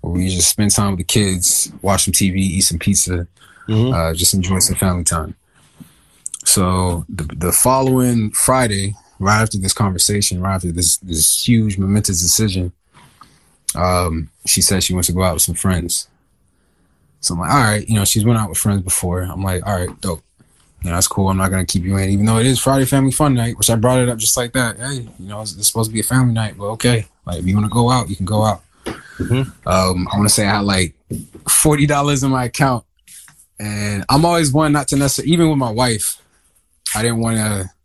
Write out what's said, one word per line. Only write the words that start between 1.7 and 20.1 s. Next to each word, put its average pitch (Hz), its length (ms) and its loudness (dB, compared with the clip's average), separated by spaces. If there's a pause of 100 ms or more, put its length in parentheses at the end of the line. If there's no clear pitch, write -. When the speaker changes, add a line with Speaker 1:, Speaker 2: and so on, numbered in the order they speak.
Speaker 1:
watch 95 220 2
some 101 80 0
T 98 180 2
V, 95 100 -2
eat 95 220 0
some - 160 0
pizza, 92 480 0 (420)
Speaker 2:
Mm-hmm. 117 260 2
Speaker 1:
uh, 82 200 0
just 90 200 0
enjoy 92 240 0
some 92 160 0
family 90 300 0
time. 82 320 -4 (1080)
So 92 640 0
the, 87 140 -8
the 82 300 -4
following 127 800 2
Friday, 104 640 0 (240)
right 104 200 4
after 110 180 0
this 95 140 -2
conversation, 98 680 0
right 95 160 -2
after 90 160 -4
this, 85 240 0
this 82 500 -2
huge 110 320 2
momentous 98 420 0
decision, 92 520 0 (1040)
um, 87 540 0 (160)
she - 140 0
says 92 220 2
she - 120 -2
wants 90 120 0
to 87 80 -2
go 92 80 0
out 90 120 2
with 76 80 -2
some 85 120 -2
friends. 90 540 -2 (1120)
So - 140 -4
I'm 85 60 -4
like, 92 120 -4
"All 139 100 4
right," 104 260 0
you 110 60 2
know, 101 100 2
she's 107 200 0
went 117 160 4
out 104 80 -2
with 80 100 -6
friends 101 240 0
before. 90 400 -4
I'm 92 220 -6
like, 90 200 -2
"All 101 140 -2
right, 87 220 -6
dope. 87 240 -6 (580)